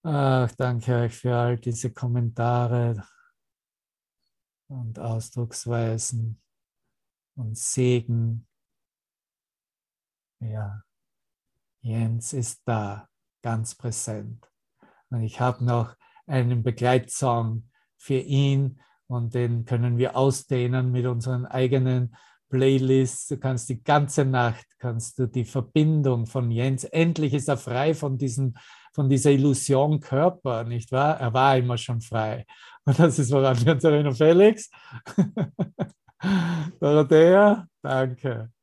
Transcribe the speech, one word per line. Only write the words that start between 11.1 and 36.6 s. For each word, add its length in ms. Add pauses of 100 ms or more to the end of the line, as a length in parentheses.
Jens 500
ist 320
da, 440 (340)
ganz 320
präsent. 760 (640)
Und 120
ich 180
habe 240
noch 300 (320)
einen 360
Begleitsong 1080 (280)
für 220
ihn 600 (280)
und 260
den 300
können 340
wir 180
ausdehnen 720
mit 160
unseren 380
eigenen 720 (320)
Playlists. 800
Du 80
kannst 320
die 140
ganze 420
Nacht, 420 (120)
kannst 400
du 80
die 180
Verbindung 840
von 240
Jens, 340
endlich 500
ist 140
er 80
frei 380
von 220
diesem, 380 (380)
von 160
dieser 220
Illusion 720
Körper, 640
nicht 280
wahr? 280
Er 140
war 220
immer 200
schon 240
frei. 460 (380)
Und 140
das 200
ist, 140
woran 320
wir 80
uns 120
erinnern, 300
Felix. 560 (460)
<laughs> 1600